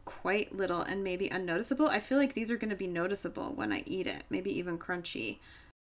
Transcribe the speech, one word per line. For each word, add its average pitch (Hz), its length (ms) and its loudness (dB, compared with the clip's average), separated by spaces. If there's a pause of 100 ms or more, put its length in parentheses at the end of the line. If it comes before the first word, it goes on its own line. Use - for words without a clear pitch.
quite - 500 -2
little 180 280 0
and 196 240 -2
maybe 185 240 0
unnoticeable. 190 580 2
I 214 120 4
feel 262 180 2
like 277 160 6
these 220 180 0
are 233 60 0
gonna 220 180 0
be 185 120 -2
noticeable 175 640 -2
when 107 180 -2
I - 140 0
eat 185 220 -2
it, - 220 -6
maybe 196 280 0
even 175 200 -2
crunchy. 170 600 -4 (480)